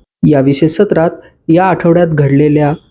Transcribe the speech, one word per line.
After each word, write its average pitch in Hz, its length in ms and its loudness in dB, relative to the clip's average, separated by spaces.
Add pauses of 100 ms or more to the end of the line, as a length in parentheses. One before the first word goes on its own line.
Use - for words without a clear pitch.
(300)
या 143 100 2
विशेष 139 300 0
सत्रात 170 400 -2 (380)
या 170 160 2
आठवड्यात 175 420 0
घडलेल्या 147 680 0 (180)